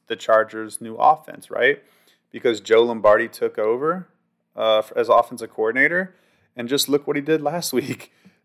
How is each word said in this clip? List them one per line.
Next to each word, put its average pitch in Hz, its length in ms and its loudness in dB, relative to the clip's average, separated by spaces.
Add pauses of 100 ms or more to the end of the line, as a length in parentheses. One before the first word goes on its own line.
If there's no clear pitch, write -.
the 113 80 -6
Chargers' 110 640 0
new 113 160 -14
offense, - 540 -2
right? 139 320 0 (480)
Because 117 300 -2
Joe 110 220 4
Lombardi 113 460 2
took - 280 -6
over, 139 520 -2 (480)
uh, 110 220 2
f-, - 180 -6
as 117 120 0
offensive 117 420 2
coordinator, 147 640 -2 (420)
and 120 120 -8
just 139 200 -2
look 143 180 0
what 143 100 -4
he 143 60 -6
did 156 180 0
last 156 320 -6
<laughs> - 0 -
week. 127 400 -4 (320)